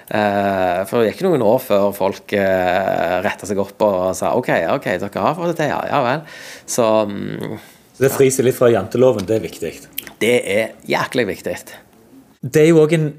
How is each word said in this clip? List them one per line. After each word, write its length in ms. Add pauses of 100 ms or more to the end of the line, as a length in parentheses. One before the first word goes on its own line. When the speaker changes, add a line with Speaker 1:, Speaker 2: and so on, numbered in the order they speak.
Speaker 1:
Eh, 680 (100)
for 140
det 100
gikk 80
ikke 80
noen 240
år 140
før 300
folk, 360
eh, 920
rettet 280
seg 80
opp 280
og 120 (160)
sa, 240
«OK, 140 (180)
OK, 160 (160)
dere 240
har 80
fått 160
det 80
til, 140
ja, 180
ja 160
vel.» 160 (400)
Så, 240 (240)
mm, 480 (420)
Speaker 2:
Det 80
frir 240
seg 140
litt 100
fra 140
janteloven, 560
det 80
er 80
viktig. 280 (500)
Speaker 1:
Det 120 (160)
er 220 (180)
jæklig 380
viktig. 260 (880)
Speaker 2:
Det 220
er 80
jo 100
også 160
en, 60 (140)